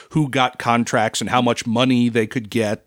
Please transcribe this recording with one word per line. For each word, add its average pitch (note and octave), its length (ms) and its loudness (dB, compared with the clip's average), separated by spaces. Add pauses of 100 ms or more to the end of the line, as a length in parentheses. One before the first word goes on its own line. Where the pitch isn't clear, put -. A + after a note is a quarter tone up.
(120)
who D3+ 180 0
got B2+ 300 -2
contracts A#2 640 0
and G#2 100 -4
how B2 100 2
much A#2+ 240 0
money A#2+ 420 2
they A2+ 200 0
could G#2+ 240 -8
get. A2 360 -2